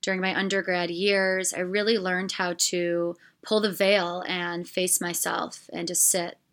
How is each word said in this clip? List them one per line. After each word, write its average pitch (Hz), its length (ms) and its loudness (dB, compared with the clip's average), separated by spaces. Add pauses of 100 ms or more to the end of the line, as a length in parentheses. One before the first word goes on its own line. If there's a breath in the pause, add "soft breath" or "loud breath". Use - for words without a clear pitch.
During 190 180 0
my 190 160 0
undergrad 185 540 0
years, 190 600 2
I - 100 -4
really 208 360 2
learned 185 360 -2
how 180 220 -2
to 170 640 0 (240 soft breath)
pull 214 180 2
the 208 120 0
veil 180 560 2
and 175 420 -4
face - 320 0
myself - 720 -4
and 170 140 -6
to 175 80 -6
sit - 420 2 (160)